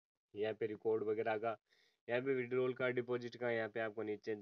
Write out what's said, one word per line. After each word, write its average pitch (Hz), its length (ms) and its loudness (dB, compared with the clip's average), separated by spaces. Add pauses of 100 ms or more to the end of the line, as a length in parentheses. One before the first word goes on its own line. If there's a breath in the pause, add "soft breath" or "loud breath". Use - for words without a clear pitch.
(340)
यहाँ 107 200 0
पे 113 140 -4
record 107 360 0
वगैरह 110 340 0
का, 110 180 -2 (520 soft breath)
यहाँ 120 140 2
पे 139 120 2
विड्रॉल 127 400 2
का, 127 160 0
deposit 120 460 -2
का, 120 140 0
यहाँ 113 180 2
पे 113 120 -4
आपको 110 240 -2
नीचे 107 380 -2